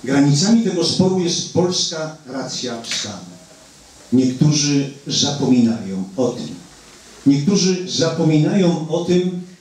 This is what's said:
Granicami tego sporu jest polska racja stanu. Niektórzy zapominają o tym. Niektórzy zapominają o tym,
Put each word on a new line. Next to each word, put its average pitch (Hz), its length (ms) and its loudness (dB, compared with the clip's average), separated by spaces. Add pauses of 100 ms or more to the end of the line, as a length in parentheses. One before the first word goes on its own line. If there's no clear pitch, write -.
Granicami 147 600 4
tego 175 200 0
sporu 185 360 2
jest - 340 -4
polska 170 720 -2
racja 127 520 -8 (220)
stanu. 92 260 -10 (880)
Niektórzy 143 760 2 (180)
zapominają 113 960 0 (140)
o 123 100 0
tym. - 280 -8 (720)
Niektórzy 175 640 2
zapominają 160 1000 2
o 170 160 -2
tym, 180 360 0 (200)